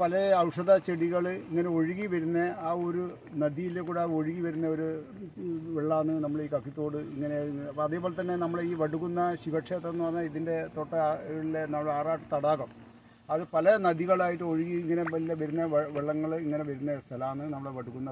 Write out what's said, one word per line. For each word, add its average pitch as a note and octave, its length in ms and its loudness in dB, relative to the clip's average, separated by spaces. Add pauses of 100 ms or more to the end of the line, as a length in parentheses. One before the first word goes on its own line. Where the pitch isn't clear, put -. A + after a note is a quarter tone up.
പല F3 140 4 (300)
ഔഷധ F3 260 2 (160)
ചെടികൾ F3 380 2 (260)
ഇങ്ങനെ E3+ 260 2
ഒഴുകി F3+ 380 2
വരുന്ന E3+ 240 2 (320)
ആ - 20 2 (140)
ഒരു F3 180 0 (380)
നദിയിലെ E3+ 480 -2
കൂടെ E3+ 120 0 (140)
ഒഴുകി D#3+ 300 0
വരുന്ന D#3+ 280 -2
ഒരു D#3+ 140 0 (880)
വെള്ളമാണ് D#3 480 2
നമ്മൾ D3 220 -2
ഈ - 100 -6
കക്കിത്തോട് D3 420 -4 (160)
ഇങ്ങനെ. D3 240 -2 (320)
അപ്പോൾ D3 160 -2
അതേപോലെ E3+ 340 -2
തന്നെ F3+ 220 -2
നമ്മളെ E3+ 300 0
ഈ - 100 -2
വടുകുന്ന E3 380 0 (240)
ശിവക്ഷേത്രം E3 500 -4
എന്ന് E3+ 140 0
പറഞ്ഞാൽ E3+ 240 -2
ഇതിൻ്റെ E3 260 -2 (200)
തൊട്ട D3+ 140 -6 (460)
ഉള്ള D#3 260 -2 (120)
നമ്മുടെ D3 240 0
ആറാട്ട് D#3 340 -2
തടാകം, C#3+ 380 0 (640)
അത് E3 80 0 (100)
പല E3 160 4 (160)
നദികളായിട്ട് F3 680 4
ഒഴുകി E3 320 0
ഇങ്ങനെ E3+ 300 2
വല്ല E3 180 0 (100)
വരുന്ന D#3 220 0 (100)
വെ-, D3+ 220 4
വെള്ളങ്ങൾ D3+ 360 0 (120)
ഇങ്ങനെ D3+ 260 -2
വരുന്ന C#3+ 240 -2 (120)
സ്ഥലമാണ് C3+ 400 -6 (100)
നമ്മുടെ C#3 240 -8
വടുകുന്ന B2+ 340 -8